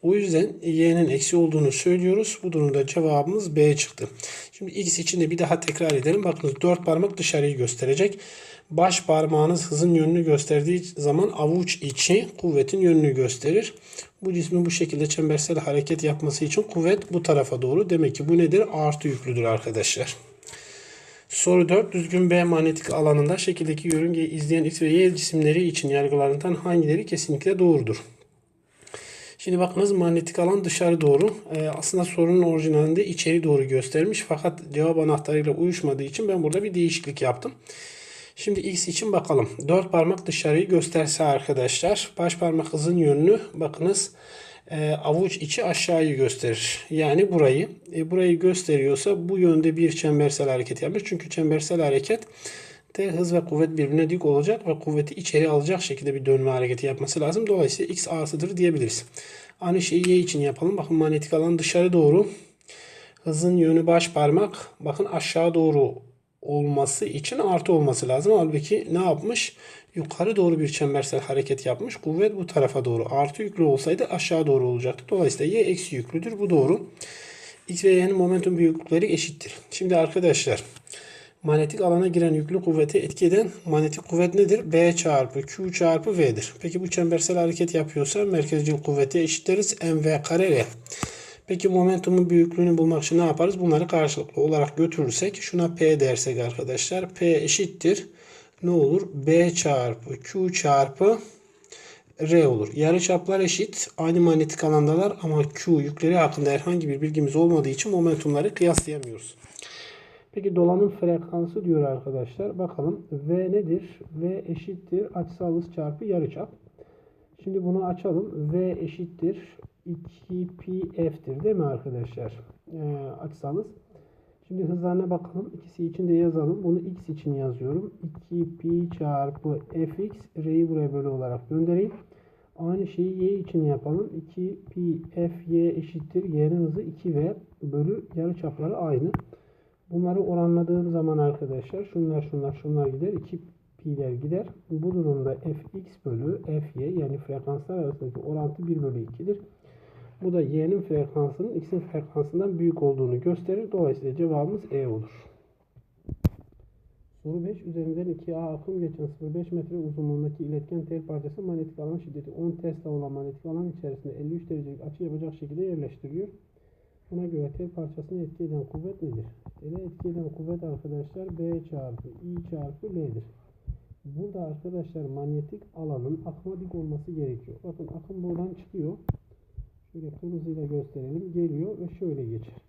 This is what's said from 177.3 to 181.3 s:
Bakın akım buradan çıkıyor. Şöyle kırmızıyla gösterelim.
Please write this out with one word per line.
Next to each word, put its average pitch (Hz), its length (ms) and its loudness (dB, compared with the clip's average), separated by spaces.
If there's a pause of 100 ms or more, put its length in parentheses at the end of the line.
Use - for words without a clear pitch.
Bakın 165 220 -14
akım 175 360 -14
buradan 175 320 -8
çıkıyor. 165 380 -10 (1000)
Şöyle 156 180 -14 (100)
kırmızıyla 160 440 -8
gösterelim. 147 680 -10